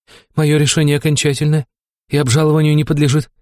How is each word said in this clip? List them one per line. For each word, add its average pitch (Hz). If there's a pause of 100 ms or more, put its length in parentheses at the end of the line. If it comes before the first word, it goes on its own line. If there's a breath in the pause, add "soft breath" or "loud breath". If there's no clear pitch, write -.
(340 loud breath)
«Мое 151
решение 147
окончательное 151 (440)
и 143
обжалованию 151
не 151
подлежит. 147 (120)